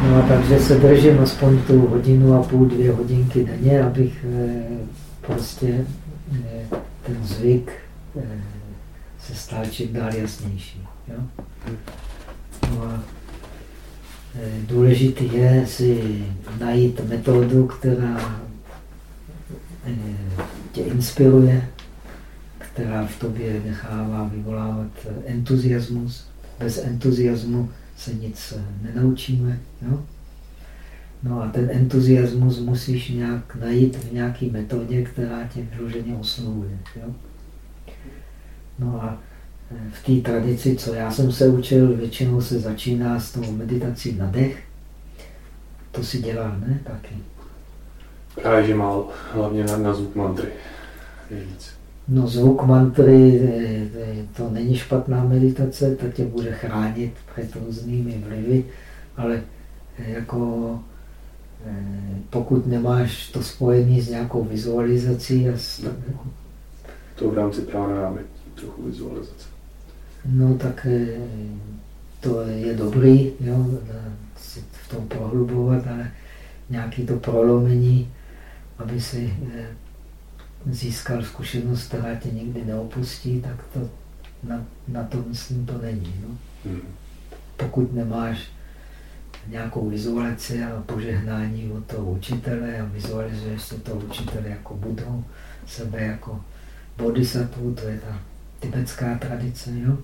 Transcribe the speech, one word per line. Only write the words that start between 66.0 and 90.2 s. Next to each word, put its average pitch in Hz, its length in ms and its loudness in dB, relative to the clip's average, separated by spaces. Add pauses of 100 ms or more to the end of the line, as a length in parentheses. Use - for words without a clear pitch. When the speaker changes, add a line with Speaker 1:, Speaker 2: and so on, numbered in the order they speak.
Speaker 2:
To - 140 0
v 107 40 -2
rámci 104 280 -2
pránajámy, 98 580 -4 (360)
trochu - 280 -14
vizualizace. - 640 -10 (800)
Speaker 1:
No, 131 320 4
tak, 127 320 -6
eh, 120 180 0 (1120)
to 117 220 -2
je 113 320 -4
dobrý, 131 640 6
jo, 123 280 0 (720)
si - 220 -18 (120)
v - 180 -20
tom 113 180 -10
prohlubovat, 123 800 0
ale 120 240 -8 (580)
nějaký 120 360 -6
to 120 120 -2
prolomení, 123 920 4 (640)
aby 113 240 -6
si, 120 320 -6 (220)
eh, 113 100 -10 (1040)
získal 120 520 -6
zkušenost, 123 640 -6
která 117 280 -6
tě 117 160 -8
nikdy 117 340 -8
neopustí, 123 760 -6
tak 127 140 -10 (180)
to 120 160 -6 (540)
na, 117 220 -8 (220)
na 120 160 -6
to, 123 240 -6
myslím, 120 380 -6
to 127 120 -8
není, 101 380 -6 (140)
no. 120 60 -12 (300)
Speaker 2:
Hmm. 92 160 -8 (760)
Speaker 1:
Pokud 123 360 -2
nemáš 117 440 -6 (1080)
nějakou 113 420 -8
vizualizaci 117 720 -4